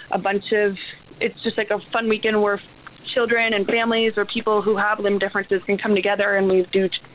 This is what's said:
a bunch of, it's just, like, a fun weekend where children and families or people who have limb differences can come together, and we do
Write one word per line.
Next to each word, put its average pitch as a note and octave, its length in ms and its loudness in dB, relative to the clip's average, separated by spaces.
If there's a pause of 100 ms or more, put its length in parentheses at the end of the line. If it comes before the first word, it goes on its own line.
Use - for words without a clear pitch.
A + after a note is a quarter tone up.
(120)
a G3 80 0
bunch G3 340 -2
of, G#3 220 2 (460)
it's - 220 -4
just, - 140 -4
like, G#3+ 140 -2
a G#3 80 -2 (120)
fun A3+ 180 0
weekend G#3+ 320 2
where G3+ 200 0 (540)
children A#3 380 2
and G3+ 120 0
families A3+ 500 0
or G#3 160 0
people A3 300 0
who G3+ 160 2
have G#3 220 0
limb G3+ 180 2
differences G3 480 -2
can G3+ 140 0
come G#3+ 160 0
together, G3+ 420 0
and G3 100 2
we F#3 240 2
do F#3+ 160 2 (280)